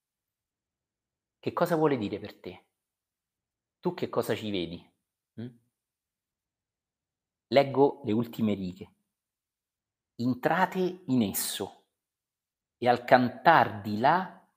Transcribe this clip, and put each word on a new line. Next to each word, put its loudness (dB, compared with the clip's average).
Che -8
cosa 0
vuole 2
dire -6
per -14
te? -18
Tu -4
che -6
cosa -2
ci -6
vedi? -8
Mm? -12
Leggo 2
le -2
ultime -2
righe. -10
"Intrate -2
in 2
esso -6
e 0
al 2
cantar 4
di -6
là 0